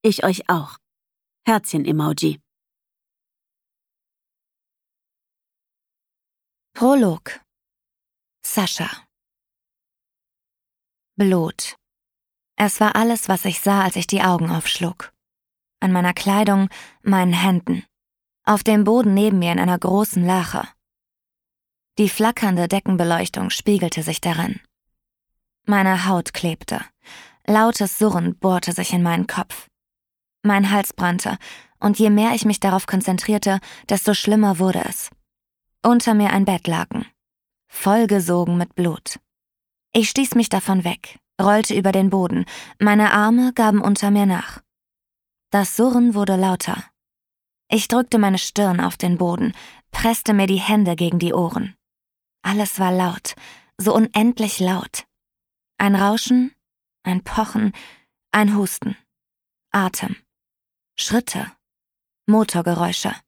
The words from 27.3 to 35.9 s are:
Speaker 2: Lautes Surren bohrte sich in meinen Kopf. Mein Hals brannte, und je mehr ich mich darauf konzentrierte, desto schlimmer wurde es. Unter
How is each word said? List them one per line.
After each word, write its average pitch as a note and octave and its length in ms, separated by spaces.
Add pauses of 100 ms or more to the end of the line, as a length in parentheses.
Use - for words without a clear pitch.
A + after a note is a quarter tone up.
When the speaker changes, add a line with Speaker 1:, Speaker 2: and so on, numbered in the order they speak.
Speaker 2:
Lautes G#3+ 500
Surren F3+ 400
bohrte F3+ 360
sich F3+ 200
in F3+ 100
meinen F3 240
Kopf. - 440 (720)
Mein G3 280
Hals G3+ 220
brannte, F3+ 460 (420)
und G3+ 180
je G#3+ 120
mehr G#3+ 240
ich A3 100
mich G#3+ 160
darauf F#3+ 260
konzentrierte, G3 760 (280)
desto G#3 240
schlimmer G#3 460
wurde F#3 260
es. - 240 (720)
Unter A#3 300